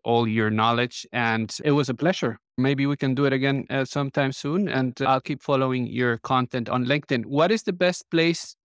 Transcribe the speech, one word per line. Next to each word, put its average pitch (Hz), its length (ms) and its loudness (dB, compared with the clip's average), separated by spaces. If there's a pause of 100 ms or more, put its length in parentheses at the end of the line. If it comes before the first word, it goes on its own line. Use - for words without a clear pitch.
all 117 220 2
your 107 220 2
knowledge. 117 640 0
And 113 440 -2 (100)
it 151 60 4
was 143 180 2
a 131 40 -2
pleasure. 131 460 -2 (180)
Maybe 139 300 2
we 143 80 0
can 135 180 -2
do 143 120 2
it 135 80 2
again, 135 360 0
uh, 131 160 -2
sometime 139 460 -2
soon. 170 380 -2
And 127 360 -2
I'll 131 160 4
keep 143 220 -8
following 131 420 0
your 120 340 0
content 127 500 -2
on 123 160 0
LinkedIn. 139 400 0
What 151 260 2
is 226 120 0
the 190 100 -2
best 180 360 0
place 165 560 0